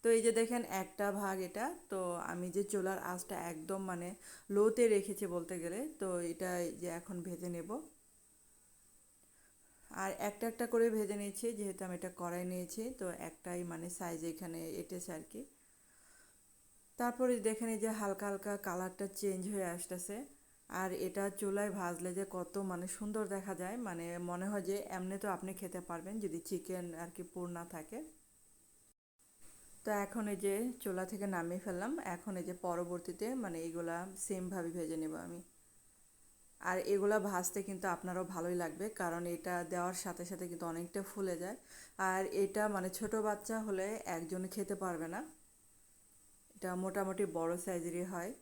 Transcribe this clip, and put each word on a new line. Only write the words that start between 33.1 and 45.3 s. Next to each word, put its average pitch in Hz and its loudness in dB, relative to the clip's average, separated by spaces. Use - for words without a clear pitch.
মানে 170 -2
এগুলা 165 -2
সেমভাবে 185 0
ভেজে 160 0
নেব 156 -2
আমি। 170 -8
আর 185 2
এগুলা 202 6
ভাজতে 180 0
কিন্তু 190 -4
আপনারও 185 -2
ভালোই 175 0
লাগবে, 165 -4
কারণ 170 0
এটা 180 -2
দেওয়ার 180 0
সাথে 180 -4
সাথে 180 -4
কিন্তু 170 -4
অনেকটা 175 -4
ফুলে 190 0
যায়। 208 -4
আর 190 4
এটা 202 4
মানে 185 2
ছোট 220 0
বাচ্চা 208 0
হলে 190 2
একজন 170 -2
খেতে 196 0
পারবে 165 0
না, 220 -2